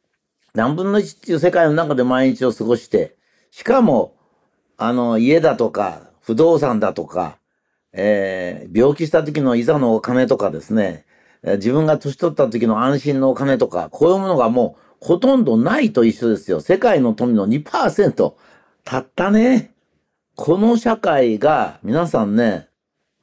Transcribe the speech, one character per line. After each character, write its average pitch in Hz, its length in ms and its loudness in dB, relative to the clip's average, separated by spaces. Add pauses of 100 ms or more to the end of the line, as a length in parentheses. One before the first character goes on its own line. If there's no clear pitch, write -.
(540)
何 120 220 -2
分 185 160 -2
の 208 80 2
一 202 160 -4
っ - 40 -20
て - 120 -10
い 165 40 0
う 151 40 -2
世 180 120 2
界 170 160 4
の 147 60 0
中 151 220 -2
で 127 80 0
毎 127 320 2
日 127 100 -2
を 120 60 2
過 107 120 -8
ご 117 120 0
し - 120 -6
て、 - 280 -2 (360)
し - 120 -20
か 254 180 2
も、 135 340 2 (640)
あ 113 140 -4
の、 120 260 -2
家 135 220 2
だ 151 160 2
と 113 160 -2
か、 87 300 -6 (200)
不 113 140 -6
動 160 240 4
産 123 200 -2
だ 98 140 -2
と 85 120 -10
か、 85 320 -8 (560)
え 95 760 -4
ー、 92 80 -8
病 139 180 2
気 160 120 -6
し - 20 -16
た 156 140 0
時 147 180 -6
の 127 140 0
い 120 80 -2
ざ 147 140 0
の 120 180 2
お 107 60 -2
金 123 260 0
と 117 100 0
か 98 140 -2
で 78 80 -10
す 107 140 -8
ね、 95 320 -2 (380)
え 92 100 -2
ー、 - 40 0
自 101 140 -2
分 156 140 2
が 156 120 2
年 139 200 -10
取 165 160 -2
っ - 20 -20
た 135 140 2
時 113 180 -2
の 113 160 0
安 139 160 0
心 139 220 -2
の 135 80 2
お 127 60 2
金 135 220 0
と 113 100 0
か、 82 220 -6
こ - 180 0
う - 20 4
い 185 40 4
う 190 40 0
も 190 100 -4
の 175 100 0
が 117 120 2
も 120 280 0
う - 280 -20
ほ 175 120 2
と 262 200 2
ん 233 80 2
ど 113 100 2
な 170 240 0
い 247 140 0
と 120 100 2
一 113 140 2
緒 117 120 -2
で 104 80 0
す 98 140 -10
よ。 80 80 -2
世 - 180 0
界 208 220 2
の 120 140 0
富 123 200 -2
の 101 120 0
二 127 160 0
パ 320 220 -4
ー 202 60 0
セ 196 180 0
ン - 60 0
ト。 85 240 -2 (460)
た 131 160 -6
っ - 160 -8
た 185 160 -2
ね。 226 420 2 (640)
こ 165 220 0
の 226 200 2
社 226 200 -2
会 131 400 2
が、 120 440 0
皆 147 260 -2
さ 117 180 0
ん 101 100 -2
ね、 107 320 0 (560)